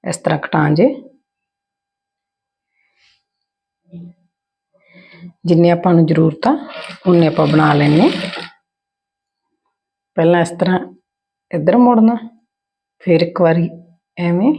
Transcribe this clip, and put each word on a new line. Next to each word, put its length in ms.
ਇਸ 80
ਤਰ੍ਹਾਂ 220
ਕਟਾਂਜੇ 560
ਜਿੰਨੇ 240
ਆਪਾਂ 240
ਨੂੰ 120
ਜ਼ਰੂਰਤ 420
ਆ, 220
ਉਨੇ 200
ਆਪਾਂ 200
ਬਣਾ 260
ਲੈਣੇ। 360
ਪਹਿਲਾਂ 260
ਇਸ 80
ਤਰ੍ਹਾਂ 300
ਇੱਧਰ 260
ਮੋੜਨਾ, 380
ਫਿਰ 220
ਇੱਕ 200
ਵਾਰੀ 280
ਐਵੇਂ 420